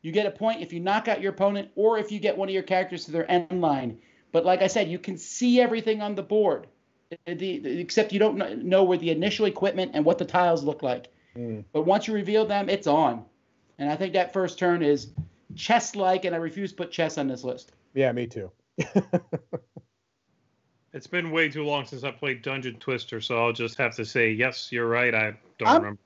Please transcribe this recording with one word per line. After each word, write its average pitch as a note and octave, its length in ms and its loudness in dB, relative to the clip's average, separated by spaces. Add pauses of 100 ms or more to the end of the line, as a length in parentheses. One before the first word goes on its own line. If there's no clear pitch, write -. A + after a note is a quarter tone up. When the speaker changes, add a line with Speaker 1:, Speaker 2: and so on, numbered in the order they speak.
Speaker 1:
You E3 100 -10
get G#3 140 2
a G3 60 -2
point A3 300 -2
if E3+ 120 -12
you E3+ 80 -6
knock G#3 260 0
out G3 140 0
your G3 100 -2
opponent G3+ 440 0
or A3 220 4
if G#3+ 140 -4
you G#3 80 -6
get G#3 180 0
one F#3+ 120 -2
of F#3+ 40 -4
your F#3+ 100 -2
characters F#3 420 -2
to D#3 60 -14
their E3 200 -2
end F3+ 300 0
line. C3+ 360 0 (360)
But E3 100 4
like F3+ 180 4
I F#3+ 60 4
said, F#3+ 220 0
you F3 100 -6
can F#3 180 -10
see B3 440 2
everything A3 400 0
on G#3 140 -4
the F#3+ 80 -6
board, G3+ 440 2 (580)
the, F3 80 -8
the, E3 460 -4
except G#3 320 0
you G3 80 0
don't G#3+ 180 4
kn-, F3 300 -4
know F#3+ 160 6
where F3+ 140 4
the E3 120 -2
initial F#3 360 0
equipment F#3 480 0
and D3+ 100 0
what E3+ 140 4
the F3+ 80 -4
tiles E3+ 400 2
look D3+ 180 -4
like. B2+ 240 -2 (300)
Speaker 2:
Mm. A2+ 340 -8
Speaker 1:
But D3+ 120 0
once G3 260 2
you A3 40 -2
reveal G#3 320 2
them, G3+ 220 -2
it's G3 200 -2
on. C#3+ 360 2 (560)
And C#3+ 100 -2
I D3+ 60 -2
think F#3 180 -4
that F3+ 200 2
first F3+ 260 -2
turn F3 240 2
is D3 280 2 (440)
chess-like, F#3+ 720 2
and F3 100 0
I E3 40 0
refuse F3 320 -6
to - 60 -20
put F3 140 -8
chess D#3+ 260 -2
on C#3 120 -2
this B2+ 160 -8
list. B2+ 260 -8 (220)
Speaker 2:
Yeah, C3+ 180 2
me A#2+ 160 -4
too. G2 240 -10 (260)
<laughs> - 140 -4 (2000)
Speaker 3:
It's C3+ 140 -14
been E3+ 240 -4
way D#3+ 180 2
too D3+ 140 -6
long C#3+ 220 -2
since B2+ 180 -14
I C#3 80 -4
played C3 300 -4
Dungeon B2+ 380 -6
Twister, A#2+ 420 -6
so A#2 160 -2
I'll A#2 160 2
just A#2 240 -4
have A#2 200 0
to A2+ 80 -4
say, A2+ 260 2
yes, A#2+ 400 -2
you're A#2+ 160 -2
right. A#2+ 260 2
I G#2+ 220 0 (240)
don't A2+ 80 2
Speaker 1:
I'm, C4 80 8
Speaker 3:
remember. G#2 300 0